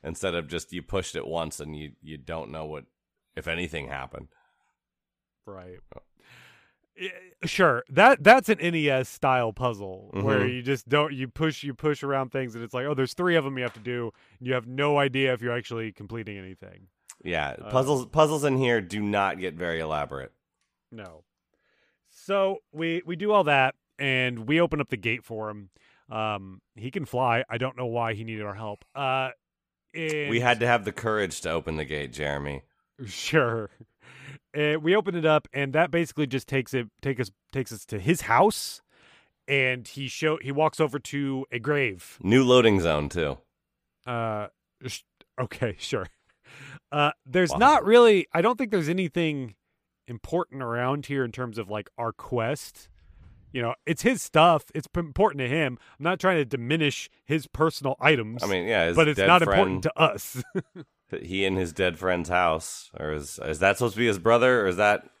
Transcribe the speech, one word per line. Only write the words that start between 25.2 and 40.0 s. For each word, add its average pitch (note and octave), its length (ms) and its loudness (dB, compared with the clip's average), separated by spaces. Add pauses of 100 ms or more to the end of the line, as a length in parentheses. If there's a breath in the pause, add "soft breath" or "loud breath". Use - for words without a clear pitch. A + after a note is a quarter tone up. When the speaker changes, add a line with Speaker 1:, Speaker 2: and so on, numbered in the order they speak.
Speaker 2:
for A2 260 -8
him. G#2 200 -16 (400 soft breath)
Um, G#2 520 -6 (140)
he A2+ 160 -10
can E3 140 -6
fly. B2 440 0
I A2+ 80 -6
don't B2+ 200 -4
know B2+ 80 -6
why A#2 280 -2
he G#2+ 100 -10
needed A2 220 -10
our G#2 100 -8
help. G#2+ 280 -12 (120)
Uh, C3 340 -2 (640)
and D3+ 360 -4
Speaker 1:
We A#2 100 0
had A#2+ 220 4
to A#2+ 60 2
have A#2 180 2
the G2+ 60 -4
courage G#2+ 500 -2
to E2+ 100 -4
open E2 260 -4
the D#2 80 -4
gate, C#2+ 280 -8
Jeremy. C#2+ 500 -6 (420)
Speaker 2:
Sure. A#2 640 0 (880 loud breath)
Uh, D3+ 220 0
we E3 160 2
open G3 200 0
it E3 100 -2
up, D#3 280 4
and C3+ 200 -2
that D#3 180 4
basically D#3 360 -2
just B2 200 -4
takes C3 260 -4
it, A#2+ 140 -2 (140)
take C3+ 180 -4
us, A2 120 -4 (200)
takes C3+ 200 -6
us A2 140 -16
to A2 140 -8
his C#3 220 0
house, - 600 2 (680 soft breath)
and B2+ 400 -2
he C#3 200 -10